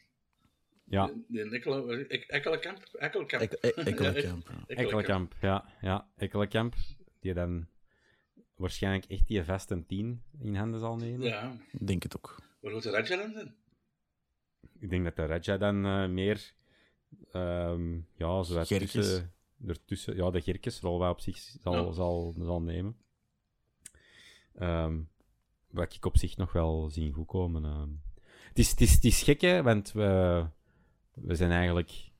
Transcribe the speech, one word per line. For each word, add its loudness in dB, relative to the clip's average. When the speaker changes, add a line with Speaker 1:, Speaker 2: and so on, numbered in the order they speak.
Speaker 1:
Ja. 0
Speaker 2:
die, -8
die -6
Ekkelen, -4
Ek-, -4
Ekkelenkamp? -2
Ekkelenkamp. -2
Speaker 3:
Ek-, -2
Ek-, 0
Ekkelenkamp, 0
Speaker 2:
<laughs> -14
Ja, -12
Speaker 3:
ja. -8
Speaker 1:
Ekkelenkamp, 0
ja, 2
ja, -2
Ekkelenkamp, 0
die -2
dan -2
waarschijnlijk -2
echt 4
die 0
vaste -4
tien -4
in -4
handen -4
zal -4
nemen. -4
Speaker 2:
Ja. -6
Speaker 3:
Ik -6
denk 0
het -8
ook. -16
Speaker 2:
Waar -8
moet -6
de -4
Raja 0
dan -4
zijn? -14
Speaker 1:
Ik -8
denk 2
dat -4
de -2
Raja -2
dan, 2
eh, 0
meer, 0
ehm, -2
ja, 0
zo -2
wat 0
Speaker 3:
Gerkes. 0
Speaker 1:
tussen 0
ertussen, -6
ja, 0
de 0
Gerkes-rol -4
wat 2
op -2
zich -6
zal, -2
Speaker 2:
Ja. -4
Speaker 1:
zal, 0
zal -2
nemen. -4
Ehm, 0
wat -4
ik -8
op 4
zich -2
nog -4
wel 0
zien -2
goedkomen, -4
ehm. -4
Het -10
is, 6
het 4
is, 10
het 10
is 6
gek, 6
hè, 6
want 4
we, 4
we -4
zijn 4
eigenlijk 2